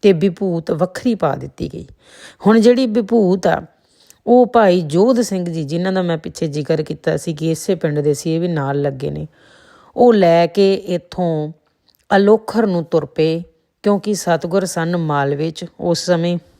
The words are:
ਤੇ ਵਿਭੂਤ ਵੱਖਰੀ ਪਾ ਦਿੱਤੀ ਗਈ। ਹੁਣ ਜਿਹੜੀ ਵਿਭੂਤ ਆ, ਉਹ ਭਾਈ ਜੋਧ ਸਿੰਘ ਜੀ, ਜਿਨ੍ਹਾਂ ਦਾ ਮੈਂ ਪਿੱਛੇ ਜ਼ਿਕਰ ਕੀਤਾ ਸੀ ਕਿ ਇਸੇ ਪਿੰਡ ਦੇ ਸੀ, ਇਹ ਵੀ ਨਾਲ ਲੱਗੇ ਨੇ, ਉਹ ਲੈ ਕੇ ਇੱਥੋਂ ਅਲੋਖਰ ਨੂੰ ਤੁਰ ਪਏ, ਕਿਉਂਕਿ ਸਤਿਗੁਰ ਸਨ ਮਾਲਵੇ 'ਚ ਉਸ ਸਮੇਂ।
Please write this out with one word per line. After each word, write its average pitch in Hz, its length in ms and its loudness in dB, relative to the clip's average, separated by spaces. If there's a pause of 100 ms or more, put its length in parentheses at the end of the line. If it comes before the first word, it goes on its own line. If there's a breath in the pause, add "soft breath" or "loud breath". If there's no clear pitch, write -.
ਤੇ 202 100 6
ਵਿਭੂਤ 175 580 -2
ਵੱਖਰੀ 180 440 -2
ਪਾ 151 200 -2
ਦਿੱਤੀ - 380 -10
ਗਈ। 135 140 -14 (600 loud breath)
ਹੁਣ 220 140 6
ਜਿਹੜੀ 247 260 4
ਵਿਭੂਤ 208 600 0
ਆ, 170 160 0 (640 soft breath)
ਉਹ 247 200 6
ਭਾਈ 196 340 4
ਜੋਧ 190 400 2
ਸਿੰਘ 180 320 -4
ਜੀ, 160 120 -6
ਜਿਨ੍ਹਾਂ 170 280 -4
ਦਾ 185 100 0
ਮੈਂ 170 160 -2
ਪਿੱਛੇ - 280 -8
ਜ਼ਿਕਰ 151 360 -4
ਕੀਤਾ 160 340 -4
ਸੀ - 180 -6
ਕਿ 160 160 -4
ਇਸੇ 165 240 -2
ਪਿੰਡ 147 260 -2
ਦੇ 143 140 0
ਸੀ, 160 160 -6
ਇਹ 160 100 -2
ਵੀ 180 80 -2
ਨਾਲ 143 340 -4
ਲੱਗੇ 139 280 -6
ਨੇ, 151 160 -8 (680 soft breath)
ਉਹ 240 180 6
ਲੈ 170 320 4
ਕੇ 196 280 2
ਇੱਥੋਂ 170 800 -6 (640)
ਅਲੋਖਰ 214 500 2
ਨੂੰ 175 180 -2
ਤੁਰ 160 220 -2
ਪਏ, 160 360 -2 (400)
ਕਿਉਂਕਿ 202 320 0
ਸਤਿਗੁਰ 175 500 -2
ਸਨ 175 320 -4
ਮਾਲਵੇ 147 540 -2
'ਚ 160 140 -14 (160)
ਉਸ 170 180 -2
ਸਮੇਂ। 175 400 -2 (220)